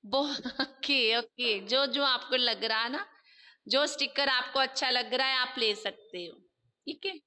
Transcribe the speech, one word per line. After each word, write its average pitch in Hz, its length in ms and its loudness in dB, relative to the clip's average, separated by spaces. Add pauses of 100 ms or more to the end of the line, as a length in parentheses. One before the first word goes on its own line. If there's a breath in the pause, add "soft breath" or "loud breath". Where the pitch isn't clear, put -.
बहु-, 269 400 0
<laughs> - 160 -6
ओके, 247 560 2
ओके, 233 420 -2
जो 247 260 0
जो 277 180 0
आपको 247 320 0
लग 226 280 0
रहा 220 200 0
है 233 60 -2
ना, 320 180 -6 (600 loud breath)
जो 285 200 4
स्टिकर 277 420 0
आपको 254 300 0
अच्छा 262 300 2
लग 247 240 0
रहा 262 140 2
है, 262 100 2
आप 254 200 0
ले 220 180 2
सकते 196 500 -8
हो, - 120 -16 (480)
ठीक - 200 -10
है। 370 220 -6